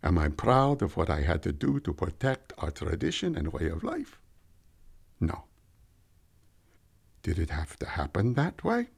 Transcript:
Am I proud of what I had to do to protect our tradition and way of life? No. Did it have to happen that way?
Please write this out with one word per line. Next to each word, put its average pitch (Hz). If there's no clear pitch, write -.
Am 87
I 76
proud 131
of -
what 82
I 76
had 80
to -
do 139
to -
protect -
our 78
tradition 82
and 78
way 71
of 82
life? 311
No. -
Did 82
it 80
have 78
to 69
happen 98
that 143
way? 240